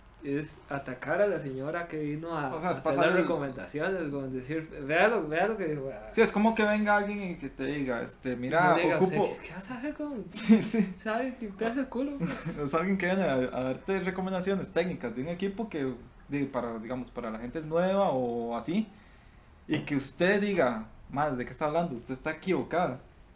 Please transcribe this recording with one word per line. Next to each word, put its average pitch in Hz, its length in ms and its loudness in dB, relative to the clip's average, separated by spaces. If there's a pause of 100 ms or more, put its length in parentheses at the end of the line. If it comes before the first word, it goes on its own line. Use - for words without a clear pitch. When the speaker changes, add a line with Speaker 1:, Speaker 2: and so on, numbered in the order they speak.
(240)
Speaker 1:
es 143 340 -4 (120)
atacar 139 520 -2
a 208 60 6
la 170 120 0
señora 147 480 -4
que 156 120 -6
vino 151 360 -4
a 143 160 -2
Speaker 2:
O - 80 -4
sea, 175 120 0
es 135 80 -2
Speaker 1:
hacer 131 40 -8
Speaker 2:
pasarle - 280 4
Speaker 1:
las 180 60 4
Speaker 2:
el 185 40 6
Speaker 1:
recomendaciones, 151 880 -2
como 139 180 -4
decir, 131 400 -4 (200)
vea 170 200 6
lo, 202 200 0
vea 170 200 2
lo 220 80 0
que 190 120 -2
dijo, 139 260 -4
ah. - 180 -12
Speaker 2:
Sí, 220 100 4
es 214 100 6
como 220 240 4
que 220 80 4
venga 208 340 4
alguien 202 240 -2
y 180 140 -4
que 139 140 -8
te 135 160 -6
diga, 131 360 0
este, 123 340 -6
"Mira, 151 360 4
Speaker 1:
No 165 60 6
diga, 160 200 4
Speaker 2:
ocupo". 185 240 4
Speaker 1:
"¿Usted - 200 0
qué, - 60 -12
qué - 60 -12
vas 185 160 -10
a 254 80 -6
hacer 294 160 -4
con 285 320 -6
Speaker 2:
<laughs> - 60 -14
Sí, 214 320 6
sí. 214 320 0
Speaker 1:
sabe 240 440 -4
limpiarse 226 420 -2
el - 80 -4
culo?". 277 280 -4
Speaker 2:
<laughs> 147 480 -4
Es 139 80 -2
alguien 185 240 2
que 185 80 0
viene 185 180 2
a, 147 100 2
a 127 320 0
darte 156 340 -2
recomendaciones 185 720 -2
técnicas 151 440 -2
de 127 60 -2
un 147 60 -4
equipo 196 420 -4
que, 131 240 -2 (340)
de, 139 180 0
para, 117 340 -2
digamos, 120 320 -8
para 113 180 -6
la 110 80 -6
gente 123 220 -8
es 151 60 -6
nueva 185 440 2
o 120 480 0
así, 175 300 0 (800)
y 151 140 0
que 147 140 -2
usted 185 460 2
diga, 131 460 2 (240)
"Madre, 143 240 0
¿de 123 100 -4
qué 123 60 -10
está 151 140 -4
hablando? 156 300 0
Usted 131 200 -8
está 156 160 -4
equivocada". 156 680 0 (360)